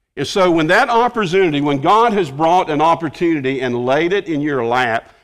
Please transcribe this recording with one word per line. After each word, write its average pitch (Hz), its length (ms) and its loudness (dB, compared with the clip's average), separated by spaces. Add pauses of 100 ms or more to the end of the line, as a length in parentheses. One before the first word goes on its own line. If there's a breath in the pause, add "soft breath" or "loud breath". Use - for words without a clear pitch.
(160)
And 139 120 -6
so 185 240 2
when 165 160 2
that 220 220 2
opportunity, 196 720 0
when 143 220 -2
God 214 320 4
has 185 160 -2
brought 165 400 0
an 147 120 -2
opportunity 160 800 -2
and 123 220 -4
laid 151 300 0
it 202 140 -2
in 151 140 -4
your 143 220 -2
lap, 120 600 -2